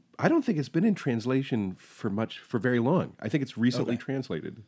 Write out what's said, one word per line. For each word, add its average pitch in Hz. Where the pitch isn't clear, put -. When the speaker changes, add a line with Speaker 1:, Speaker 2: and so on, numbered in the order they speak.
Speaker 1:
I 160
don't 320
think 175
it's 139
been 165
in 220
translation 120
for -
much, 107
for -
very 123
long. 135
I 110
think 143
it's -
recently 123
Speaker 2:
Okay. 113
Speaker 1:
translated. 131